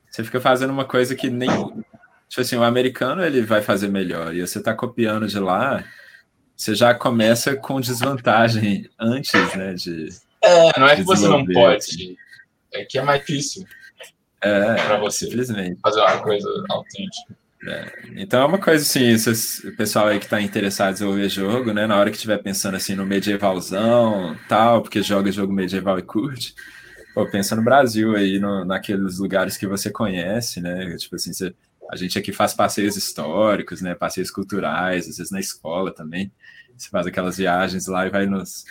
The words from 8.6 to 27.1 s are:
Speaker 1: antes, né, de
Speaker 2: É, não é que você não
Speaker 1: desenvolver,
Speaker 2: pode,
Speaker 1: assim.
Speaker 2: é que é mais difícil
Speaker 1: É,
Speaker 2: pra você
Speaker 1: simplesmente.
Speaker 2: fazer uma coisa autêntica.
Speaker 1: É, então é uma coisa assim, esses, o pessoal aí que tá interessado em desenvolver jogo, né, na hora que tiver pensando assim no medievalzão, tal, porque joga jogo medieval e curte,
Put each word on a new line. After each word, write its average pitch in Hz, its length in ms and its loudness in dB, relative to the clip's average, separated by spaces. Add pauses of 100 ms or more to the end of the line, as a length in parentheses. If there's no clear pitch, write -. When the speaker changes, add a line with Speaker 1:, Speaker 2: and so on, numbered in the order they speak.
Speaker 1:
antes, 120 560 0
né, 95 180 -6
de 85 360 -8 (340)
Speaker 2:
É, 165 360 8
não 135 80 10
é 147 80 10
que 98 60 -2
você 98 260 4
não 90 160 4
Speaker 1:
desenvolver, 90 120 0
Speaker 2:
pode, 98 220 8
Speaker 1:
assim. 90 380 -10 (560)
Speaker 2:
é - 140 -8
que 131 140 -4
é - 20 -2
mais 143 200 2
difícil 147 440 -6 (800)
Speaker 1:
É, 101 320 2
Speaker 2:
pra 104 220 2
você 101 280 -4
Speaker 1:
simplesmente. 101 560 -4
Speaker 2:
fazer 107 200 2
uma 101 200 4
coisa 101 260 -2 (220)
autêntica. - 640 -10 (320)
Speaker 1:
É, 80 280 -12 (240)
então 110 240 2
é 139 40 6
uma 170 140 2
coisa 156 240 4
assim, 131 240 2
esses, 113 560 2
o - 140 -12
pessoal 107 300 2
aí 101 120 2
que - 80 -10
tá 107 140 -2
interessado 101 480 0
em 95 40 -2
desenvolver 98 360 -2
jogo, 104 440 -2
né, 104 140 0
na 107 100 2
hora 101 140 4
que - 60 -10
tiver 104 220 -2
pensando 98 360 -4
assim 98 180 -6
no 95 120 -4
medievalzão, 98 1300 0 (120)
tal, 113 320 6
porque 107 200 -4
joga 98 300 0
jogo 98 220 -4
medieval 92 440 -2
e 92 40 -4
curte, 120 520 -6 (600)